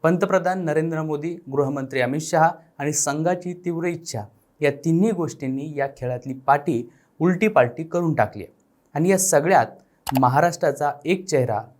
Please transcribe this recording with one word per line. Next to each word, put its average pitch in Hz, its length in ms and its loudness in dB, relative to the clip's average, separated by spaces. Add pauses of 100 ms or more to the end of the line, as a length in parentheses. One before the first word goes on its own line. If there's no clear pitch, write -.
पंतप्रधान 180 600 2
नरेंद्र 160 380 -2
मोदी, 156 340 -4 (140)
गृहमंत्री 135 500 -2
अमित 127 200 0
शहा 160 300 2 (280)
आणि 147 140 -2
संघाची 170 640 -2 (100)
तीव्र 170 220 -4
इच्छा 165 380 -6 (360)
या 147 100 4 (140)
तिन्ही 170 260 4
गोष्टींनी 143 680 -6
या 139 100 -2 (100)
खेळातली 123 400 -6
पाटी 139 460 0 (380)
उलटीपालटी 175 640 2
करून 165 300 -2
टाकली 107 280 -2
आहे. - 100 -16 (420)
आणि 165 160 0
या 190 80 4
सगळ्यात 151 1000 0
महाराष्ट्राचा 147 720 2 (120)
एक 185 220 -2
चेहरा 117 360 0 (180)